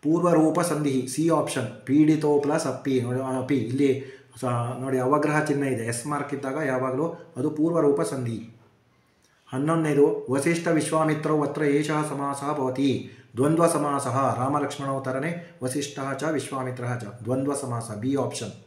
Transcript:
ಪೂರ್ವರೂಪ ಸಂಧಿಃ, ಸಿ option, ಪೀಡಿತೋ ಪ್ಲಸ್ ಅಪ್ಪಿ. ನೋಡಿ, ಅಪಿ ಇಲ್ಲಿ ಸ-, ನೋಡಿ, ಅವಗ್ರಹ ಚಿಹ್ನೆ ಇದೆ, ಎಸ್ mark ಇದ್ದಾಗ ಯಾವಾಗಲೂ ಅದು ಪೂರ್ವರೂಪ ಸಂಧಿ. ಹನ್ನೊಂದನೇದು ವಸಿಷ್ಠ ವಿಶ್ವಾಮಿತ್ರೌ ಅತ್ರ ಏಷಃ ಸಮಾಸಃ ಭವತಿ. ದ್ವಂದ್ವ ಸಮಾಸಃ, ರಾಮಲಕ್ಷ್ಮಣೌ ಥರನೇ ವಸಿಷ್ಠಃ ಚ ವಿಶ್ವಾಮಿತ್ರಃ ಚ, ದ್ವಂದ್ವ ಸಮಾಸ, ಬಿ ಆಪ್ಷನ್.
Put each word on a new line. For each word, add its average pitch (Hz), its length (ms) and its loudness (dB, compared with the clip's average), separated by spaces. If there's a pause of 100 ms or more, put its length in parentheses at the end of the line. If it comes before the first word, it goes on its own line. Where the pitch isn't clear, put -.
ಪೂರ್ವರೂಪ 165 580 4
ಸಂಧಿಃ, 147 460 0
ಸಿ 160 220 0
option, 147 580 -2
ಪೀಡಿತೋ 151 520 6
ಪ್ಲಸ್ 143 280 0
ಅಪ್ಪಿ. 131 340 0
ನೋಡಿ, 123 200 -2
ಅಪಿ 131 360 0
ಇಲ್ಲಿ 127 480 2 (360)
ಸ-, 120 400 -2
ನೋಡಿ, 131 180 0
ಅವಗ್ರಹ 151 460 2
ಚಿಹ್ನೆ 143 240 0
ಇದೆ, 113 160 -2
ಎಸ್ 117 220 -4
mark 143 280 -4
ಇದ್ದಾಗ 131 220 -6 (100)
ಯಾವಾಗಲೂ 131 480 -2 (220)
ಅದು 151 140 -2
ಪೂರ್ವರೂಪ 151 500 2
ಸಂಧಿ. 123 500 -4 (1000)
ಹನ್ನೊಂದನೇದು 147 760 2
ವಸಿಷ್ಠ 165 380 0
ವಿಶ್ವಾಮಿತ್ರೌ 151 760 2
ಅತ್ರ 147 200 -2
ಏಷಃ 151 460 0
ಸಮಾಸಃ 139 480 -4
ಭವತಿ. 131 540 0 (260)
ದ್ವಂದ್ವ 160 300 4
ಸಮಾಸಃ, 135 720 0
ರಾಮಲಕ್ಷ್ಮಣೌ 135 640 -2
ಥರನೇ 147 600 -6
ವಸಿಷ್ಠಃ 135 500 -4
ಚ 131 100 -6
ವಿಶ್ವಾಮಿತ್ರಃ 127 760 -4
ಚ, 110 60 -8 (200)
ದ್ವಂದ್ವ 135 300 0
ಸಮಾಸ, 120 360 -6
ಬಿ 117 260 -2
ಆಪ್ಷನ್. 113 360 -4 (140)